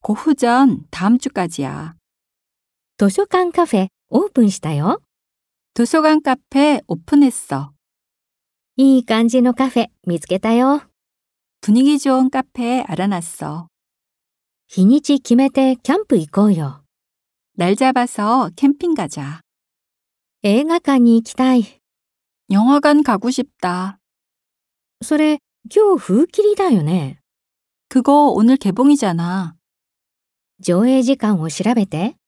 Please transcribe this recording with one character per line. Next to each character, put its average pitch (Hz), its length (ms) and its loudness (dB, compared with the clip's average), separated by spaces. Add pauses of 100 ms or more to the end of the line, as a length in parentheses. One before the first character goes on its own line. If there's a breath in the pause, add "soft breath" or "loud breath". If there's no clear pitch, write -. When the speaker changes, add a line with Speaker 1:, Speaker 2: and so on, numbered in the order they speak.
Speaker 1:
고 208 120 -4
흐 311 180 -2
전 247 580 2
다 185 180 -4
음 247 100 4
주 - 120 -6
까 180 160 -4
지 165 160 -8
야. 147 320 -10 (1000)
Speaker 2:
図 202 140 2
書 392 160 -2
館 359 260 0
カ 339 140 0
フ - 100 -2
ェ 190 120 0 (200)
オ 349 180 0
ー - 40 -8
プ 262 100 0
ン 208 100 4
し - 100 -10
た 156 120 -6
よ。 156 300 -2 (720)
Speaker 1:
도 240 80 2
서 320 160 0
관 311 220 2
카 269 160 -2 (120)
페 294 380 2
오 170 160 -4
픈 285 160 2
했 254 340 0
어. 139 180 -8 (1040)
Speaker 2:
い 269 220 4
い 247 40 -10
感 233 240 0
じ 247 140 2
の 247 100 2
カ 269 160 -2
フ 247 120 -2
ェ 220 60 -2 (200)
見 170 140 -4
つ - 60 -18
け 185 140 -4
た 226 140 -2
よ。 269 260 0 (800)
Speaker 1:
분 208 140 0
위 254 100 4
기 294 160 2
좋 262 160 0
은 262 140 2
카 262 140 -4
페 247 420 -6
알 170 100 -8
아 185 120 -2
놨 170 380 -8
어. 160 200 -12 (1040)
Speaker 2:
日 185 180 0
に 269 160 4
ち 277 180 0
決 - 160 0
め 269 140 2
て 262 260 0
キ - 160 -4
ャ 359 60 0
ン 427 80 -6
プ 262 100 0
行 156 140 -4
こ 202 140 0
う 208 100 4
よ。 147 280 -6 (760)
Speaker 1:
날 180 180 0
잡 254 160 0
아 247 120 0
서 220 500 -2
캠 277 240 2
핑 339 160 -2
가 214 160 -6
자. 143 300 -12 (1000)
Speaker 2:
映 220 220 2
画 339 160 0
館 277 200 0
に 233 160 4
行 226 140 -2
き - 40 -18
た 254 200 0
い。 - 280 -2 (680)
Speaker 1:
영 214 220 2
화 285 80 2
관 294 240 2
가 220 140 0
고 220 100 -4
싶 254 220 -4 (100)
다. 185 380 -8 (1040)
Speaker 2:
そ 302 160 -2
れ、 302 220 0 (320)
今 403 240 4
日 214 60 -6
封 240 240 0
切 - 160 -4
り 415 140 2
だ 381 140 -2
よ 190 120 2
ね。 147 380 -4 (680)
Speaker 1:
그 254 140 0
거 285 320 2
오 214 80 0
늘 254 160 4
개 196 140 -4
봉 254 180 2
이 285 80 4
잖 175 220 -2
아. 175 340 -6 (1040)
Speaker 2:
上 185 280 0
映 262 180 2
時 269 120 0
間 208 240 -2
を 160 80 -6
調 185 260 -4
べ 208 120 0
て。 185 300 -6 (120)